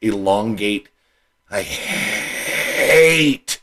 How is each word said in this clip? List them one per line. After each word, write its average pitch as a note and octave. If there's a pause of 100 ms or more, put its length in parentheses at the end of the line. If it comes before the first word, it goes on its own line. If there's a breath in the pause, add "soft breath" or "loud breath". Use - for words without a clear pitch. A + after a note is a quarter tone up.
elongate, G#2 (600)
I G2+
hate -